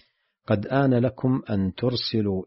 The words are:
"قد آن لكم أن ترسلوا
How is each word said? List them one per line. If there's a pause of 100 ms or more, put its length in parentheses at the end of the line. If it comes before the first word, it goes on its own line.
(480)
"قد
آن
لكم
أن
ترسلوا